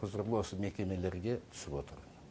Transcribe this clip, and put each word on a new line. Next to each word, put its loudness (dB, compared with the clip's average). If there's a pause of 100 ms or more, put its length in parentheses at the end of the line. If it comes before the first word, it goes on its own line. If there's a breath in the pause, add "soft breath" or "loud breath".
құзырлы 2
осы 0
мекемелерге 2 (140)
түсіп -2
отыр. -8 (340)